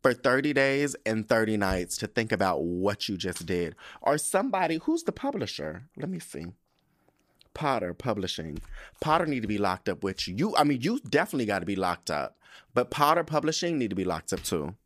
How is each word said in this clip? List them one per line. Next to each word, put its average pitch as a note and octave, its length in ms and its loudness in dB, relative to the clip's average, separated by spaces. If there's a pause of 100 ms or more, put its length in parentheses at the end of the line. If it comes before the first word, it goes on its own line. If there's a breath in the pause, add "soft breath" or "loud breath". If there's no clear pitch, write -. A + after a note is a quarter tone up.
for B2 60 6
thirty C#3 400 4
days C3+ 420 2 (100)
and A2 220 0
thirty A2 300 4
nights F#2+ 400 0
to G#2+ 100 -6
think A2+ 240 -2
about F2+ 320 2
what F#2 460 -2
you F#2+ 80 -4
just F2 280 -6
did. F2 300 -2 (260 loud breath)
Or D3 160 4
somebody, F#3 600 0
who's D#4+ 260 0
the - 80 -2
publisher? D3 720 -6 (140)
Let - 120 -6
me F3+ 100 -6
see. D#2+ 260 -12 (1080)
Potter A2+ 400 -2
Publishing. F2+ 680 -4 (420 loud breath)
Potter D#3+ 240 2
need C#3 160 -2
to G#2 80 -4
be G#2 80 0
locked F#2+ 320 0
up F2+ 160 -4
with F#2+ 200 -4
you. C#3 300 -2
I D3 80 6
mean, C#3+ 160 2
you G#3+ 300 -2
definitely D3 360 2
gotta F#2+ 200 0
be G2 100 -2
locked F#2 340 -2
up. D2 280 -4 (360 loud breath)
But B2 160 2
Potter D#3 360 4
Publishing D#3 520 -2
need A#2+ 120 0
to F#2+ 80 -2
be F#2 80 0
locked E2 260 -2
up F#2+ 120 -4
too. D#2+ 320 -4 (100)